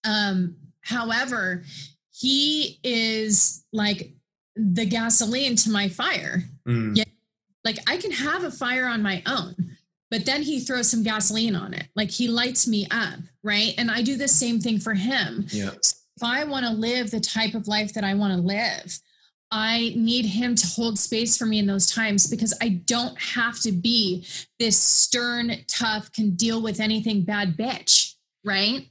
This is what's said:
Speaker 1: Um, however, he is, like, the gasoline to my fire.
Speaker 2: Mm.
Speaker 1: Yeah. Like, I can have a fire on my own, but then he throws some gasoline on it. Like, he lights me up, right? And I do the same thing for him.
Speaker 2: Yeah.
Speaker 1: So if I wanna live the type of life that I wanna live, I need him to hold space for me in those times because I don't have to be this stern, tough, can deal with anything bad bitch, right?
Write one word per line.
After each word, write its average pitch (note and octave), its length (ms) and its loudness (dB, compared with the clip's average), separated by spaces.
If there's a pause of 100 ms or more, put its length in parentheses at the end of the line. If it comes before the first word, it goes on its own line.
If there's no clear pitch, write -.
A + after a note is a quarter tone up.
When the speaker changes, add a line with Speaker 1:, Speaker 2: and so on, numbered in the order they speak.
Speaker 1:
Um, G3 520 0 (260)
however, A3+ 800 -4 (480)
he C#4+ 720 0
is, A3 880 2
like, G#3 400 -2 (420)
the G#3+ 320 0
gasoline A3+ 720 2
to A3 140 2
my G3+ 180 0
fire. G#3+ 560 -4 (240)
Speaker 2:
Mm. A2+ 280 0
Speaker 1:
Yeah. A2 80 4 (600)
Like, A3+ 140 -4 (100)
I D4 80 -2
can F#4 160 -6
have D4+ 320 -4
a D4+ 60 -6
fire B3+ 360 -4
on A#3 160 -2
my F#3+ 240 -2
own, G#3+ 280 -4 (560)
but A#3+ 160 -4
then C#4 160 -2
he C#4+ 180 -2
throws B3 300 2
some A3+ 120 2
gasoline G#3+ 540 0
on - 180 -8
it. - 220 -10
Like, G#3 140 -2
he B3 180 -2
lights B3 400 2
me G#3 220 0
up, A3+ 280 -4 (240)
right? G#3 360 0
And A#3 120 0
I A#3 120 0
do C4 140 0
the C#4 120 0
same A#3 320 6
thing A3 180 -2
for A3 160 -2
him. G3+ 560 -2
Speaker 2:
Yeah. G3+ 200 -4 (100)
Speaker 1:
So - 160 6 (200)
if - 60 -8
I B3 220 0
wanna C4 280 -4
live A3+ 380 -2
the A3 100 -2
type A3 340 -2
of G#3+ 140 -4
life G#3 260 -2
that G#3 100 -4
I G3 100 0
wanna G3+ 220 0
live, F#3+ 640 -2 (500)
I A3+ 460 -2
need A#3 300 2
him A#3 280 0
to - 120 4
hold A3+ 320 0
space A3+ 380 4
for - 80 0
me A3 140 2
in G#3 80 2
those G3 200 4
times G#3 400 2
because A3+ 340 2
I A#3+ 80 0
don't A#3 520 -2
have A#3 400 -4
to A3 120 0
be F#3 540 -2 (320)
this A3 200 4
stern, A#3+ 720 4 (160)
tough, G#3+ 440 -2
can G#3+ 220 0
deal A3+ 280 0
with A3 180 -4
anything G#3+ 420 0
bad G3+ 340 -2
bitch, - 580 2 (300)
right? G#3 460 0